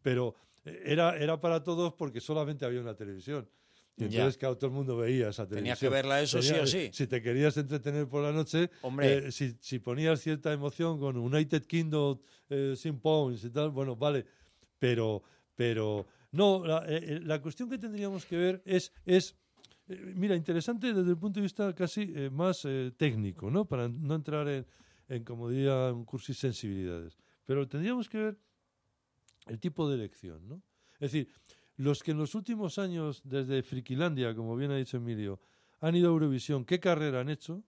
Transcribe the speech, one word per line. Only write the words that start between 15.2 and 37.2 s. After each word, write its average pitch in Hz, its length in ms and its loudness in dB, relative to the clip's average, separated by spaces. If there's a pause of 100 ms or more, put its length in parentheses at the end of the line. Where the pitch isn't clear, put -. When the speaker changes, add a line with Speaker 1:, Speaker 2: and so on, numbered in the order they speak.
Speaker 1:
pero, 110 500 0 (260)
no, 190 320 4
la, 160 240 0
eh, 160 280 -2
eh, 170 80 -6
la 156 180 -2
cuestión 160 300 -8
que 254 80 -6
tendríamos 202 480 -6
que 170 100 -4
ver 185 280 2
es, 185 280 0 (100)
es, 180 320 4 (520)
eh, 190 280 -12
mira, 185 200 2
interesante 190 580 0
desde 185 160 4
el 175 80 4
punto 202 220 -2
de 202 60 2
vista 196 280 -2
casi, 180 420 -2
eh, 139 140 -2
más, 175 360 0
eh, 131 300 -2
técnico, 107 540 0
¿no? 190 160 2
Para 120 240 -2
no 143 240 -4
entrar 151 340 -2
en, 135 200 -4 (420)
en, 120 140 -4
como 117 260 -8
diría, 131 420 2
un 117 140 -6
cursis - 320 -8
sensibilidades. 95 800 -4 (280)
Pero 135 220 -2
tendríamos 220 420 -2
que 220 100 -4
ver 214 180 -2 (1120)
el 113 100 -8
tipo 156 300 -2
de 139 60 0
elección, 92 520 -8
¿no? 165 140 -14 (380)
Es 143 120 -4
decir, 139 180 -2 (460)
los 139 280 0
que 165 80 -2
en 151 60 0
los 151 180 -2
últimos 214 440 -4
años, 165 440 -4
desde 135 400 0
Frikilandia, 127 720 -2
como 113 200 -4
bien 143 160 -2
ha 139 60 0
dicho 131 200 -4
Emilio, 107 420 -4 (400)
han 165 160 2
ido 175 140 8
a - 20 6
Eurovisión, 143 540 2
¿qué 180 140 2
carrera 156 420 2